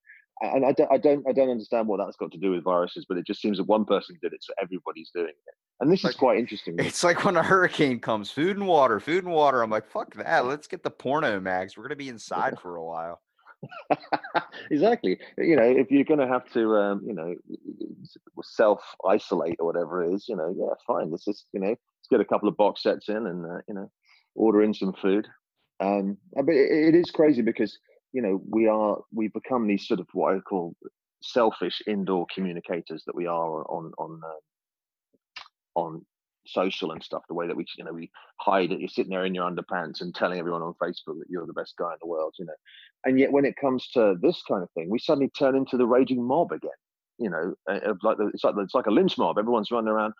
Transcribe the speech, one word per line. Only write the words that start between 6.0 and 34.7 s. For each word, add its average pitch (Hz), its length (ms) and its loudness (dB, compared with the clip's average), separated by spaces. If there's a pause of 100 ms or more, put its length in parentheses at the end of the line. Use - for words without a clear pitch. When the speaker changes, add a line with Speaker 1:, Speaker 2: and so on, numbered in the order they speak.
Speaker 1:
is 175 100 0
Speaker 2:
Like, - 20 -14
Speaker 1:
quite 120 220 4
interesting. 104 400 -6
Speaker 2:
it's 131 260 -2
like 175 200 2
when 190 120 2
a 160 60 4
hurricane 156 580 2
comes, 107 300 -4
"Food 185 260 -2
and 202 120 -4
water, 131 320 6
food 180 240 -2
and 180 100 -6
water." 139 280 4
I'm 110 80 0
like, 110 160 -2
"Fuck - 300 -8
that. 135 300 0
Let's 147 200 -6
get - 160 -12
the 143 80 -6
porno 135 500 -2
mags. 92 360 -4
We're 107 80 -14
gonna 143 120 -10
be 139 120 -10
inside 113 500 -4
Speaker 1:
<laughs> - 20 -20
Speaker 2:
for 87 160 -12
a 82 80 -10
while." 82 380 -10 (400)
Speaker 1:
<laughs> - 1080 -6
Exactly. 156 480 2 (200)
You 165 180 4
know, 117 80 6
if 127 260 6
you're 139 140 6
gonna 147 240 2
have 127 240 -2
to, 110 240 4
um, 101 300 2
you 117 80 -6
know, 85 200 -6 (1080)
self-isolate 95 1200 0
or 82 60 0
whatever 85 380 -2
it 87 100 0
is, 101 140 -6
you 110 80 -6
know, 85 200 -4
yeah, - 180 -2 (120)
fine. 120 240 -2
Let's 85 140 -8
just, - 280 -8
you 104 80 -6
know, 95 80 -2
let's - 420 -8
get 117 100 6
a 98 40 2
couple 104 240 0
of 92 80 0
box 101 260 2
sets - 260 -2
in 107 180 -4
and, 87 200 -6
uh, 85 220 -10
you 107 60 -10
know, 98 160 -10 (440)
order 107 280 4
in 107 120 2
some 95 200 -2
food. 101 320 0 (540)
Um, 98 380 -2 (200)
uh, 143 40 2
but 156 120 2
it, 139 180 4
it 156 220 6
is 175 160 4
crazy 151 320 4
because, 110 360 -2 (340)
you 127 100 -4
know, 95 260 0
we 110 200 4
are, 107 300 2 (140)
we've 107 200 -2
become 117 340 -2
these 101 220 0
sort 104 120 0
of 82 120 -12
what 92 240 2
I 95 40 -4
call 87 360 -6 (460)
selfish - 640 0
indoor 95 480 -2
communicators 87 720 -6
that - 100 -10
we 85 100 -4
are 82 400 -4
on, 82 320 -10
on, 80 260 -12
um, 80 160 -14 (1400)